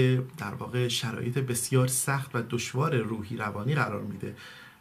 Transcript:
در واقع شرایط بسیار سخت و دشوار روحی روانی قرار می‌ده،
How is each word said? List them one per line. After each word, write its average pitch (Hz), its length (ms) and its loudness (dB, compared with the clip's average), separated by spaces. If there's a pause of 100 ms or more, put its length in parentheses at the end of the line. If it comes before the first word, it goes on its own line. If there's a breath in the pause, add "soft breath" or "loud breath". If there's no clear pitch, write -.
(380)
در 101 220 -4
واقع 123 280 0
شرایط 117 500 -2
بسیار 127 500 4
سخت 135 480 0
و 113 140 2
دشوار 127 480 0
روحی 107 400 -2
روانی 107 380 -2
قرار 104 260 0
می‌ده، 101 340 -6 (460 loud breath)